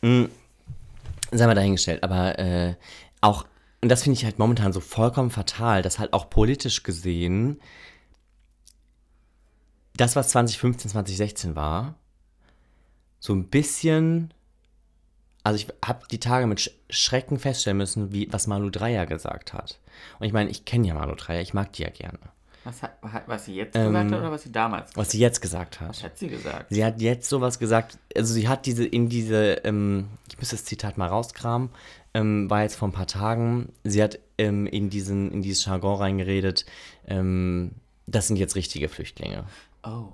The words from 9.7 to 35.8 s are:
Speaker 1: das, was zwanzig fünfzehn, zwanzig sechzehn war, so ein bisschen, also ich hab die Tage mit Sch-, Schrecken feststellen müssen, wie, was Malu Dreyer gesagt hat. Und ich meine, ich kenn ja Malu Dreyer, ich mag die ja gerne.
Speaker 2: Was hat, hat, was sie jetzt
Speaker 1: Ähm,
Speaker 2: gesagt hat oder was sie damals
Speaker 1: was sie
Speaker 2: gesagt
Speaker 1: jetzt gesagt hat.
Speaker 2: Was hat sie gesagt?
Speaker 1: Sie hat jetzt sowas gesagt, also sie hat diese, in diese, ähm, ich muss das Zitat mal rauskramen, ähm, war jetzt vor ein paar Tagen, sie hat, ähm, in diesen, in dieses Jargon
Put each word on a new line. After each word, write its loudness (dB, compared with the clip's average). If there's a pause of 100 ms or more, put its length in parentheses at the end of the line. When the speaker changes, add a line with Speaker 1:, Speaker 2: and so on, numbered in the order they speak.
Speaker 1:
das, 4
was 2
zwanzig 4
fünfzehn, 0
zwanzig -2
sechzehn -2
war, -2 (1300)
so -2
ein 0
bisschen, 2 (1080)
also 0
ich -6 (180)
hab -6
die -6
Tage 2
mit 0
Sch-, -2 (160)
Schrecken 0
feststellen 0
müssen, -2
wie, -2
was -2
Malu 0
Dreyer -2
gesagt -8
hat. -12 (400)
Und -4
ich -2
meine, 2
ich -10
kenn 2
ja 0
Malu -4
Dreyer, -6
ich -10
mag -2
die -8
ja -6
gerne. -14 (460)
Speaker 2:
Was -14
hat, -12
hat, -12
was -8
sie -12
jetzt -8
Speaker 1:
Ähm, 4
Speaker 2:
gesagt 2
hat 0
oder -4
was -8
sie -16
damals -2
Speaker 1:
was -2
sie -2
Speaker 2:
gesagt 6
Speaker 1:
jetzt -2
gesagt -8
hat. -8
Speaker 2:
Was -12
hat -14
sie -8
gesagt? -10
Speaker 1:
Sie 2
hat 0
jetzt 0
sowas 0
gesagt, 0 (160)
also 2
sie 2
hat 0
diese, 0
in 2
diese, 2 (120)
ähm, 0 (180)
ich -18
muss -6
das -8
Zitat -6
mal 0
rauskramen, -2 (420)
ähm, 2
war 2
jetzt -2
vor -2
ein -2
paar -4
Tagen, -2 (100)
sie 2
hat, 0 (180)
ähm, 2
in -2
diesen, -2
in -2
dieses -2
Jargon 0